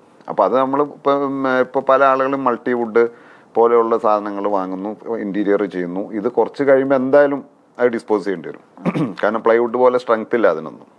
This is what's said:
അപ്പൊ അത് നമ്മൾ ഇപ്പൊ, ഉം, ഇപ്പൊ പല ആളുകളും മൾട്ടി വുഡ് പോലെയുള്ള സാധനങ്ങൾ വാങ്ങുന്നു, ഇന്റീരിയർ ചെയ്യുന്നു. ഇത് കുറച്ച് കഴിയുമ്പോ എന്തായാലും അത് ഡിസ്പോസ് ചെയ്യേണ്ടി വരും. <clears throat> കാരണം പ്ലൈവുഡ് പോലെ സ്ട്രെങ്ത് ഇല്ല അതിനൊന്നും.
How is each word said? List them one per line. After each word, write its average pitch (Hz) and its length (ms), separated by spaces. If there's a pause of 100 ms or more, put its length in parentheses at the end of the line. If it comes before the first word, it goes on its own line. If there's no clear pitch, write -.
(280)
അപ്പൊ 107 160
അത് 107 140
നമ്മൾ 135 240
ഇപ്പൊ, 139 300
ഉം, 135 480
ഇപ്പൊ 127 200
പല 131 240
ആളുകളും 135 400
മൾട്ടി 123 280
വുഡ് 117 360 (460)
പോലെയുള്ള 117 440
സാധനങ്ങൾ 104 500
വാങ്ങുന്നു, 98 640
ഇന്റീരിയർ 101 500
ചെയ്യുന്നു. 90 480
ഇത് 110 200
കുറച്ച് 110 300
കഴിയുമ്പോ 135 340
എന്തായാലും 139 480 (340)
അത് 123 100
ഡിസ്പോസ് 107 360
ചെയ്യേണ്ടി 85 240
വരും. - 120 (240)
<clears throat> 117 380
കാരണം 107 200
പ്ലൈവുഡ് 117 320
പോലെ 127 240
സ്ട്രെങ്ത് 117 380
ഇല്ല 110 100
അതിനൊന്നും. 78 400 (120)